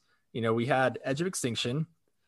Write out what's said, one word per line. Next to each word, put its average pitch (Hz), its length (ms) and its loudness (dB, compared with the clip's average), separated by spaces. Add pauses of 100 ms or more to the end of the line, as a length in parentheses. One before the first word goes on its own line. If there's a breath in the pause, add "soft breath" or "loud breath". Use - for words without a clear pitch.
(320)
You 117 100 -4
know, 113 120 2
we 117 140 2
had 131 360 2
Edge 135 160 -2
of 180 80 -2
Extinction 135 600 -2 (400)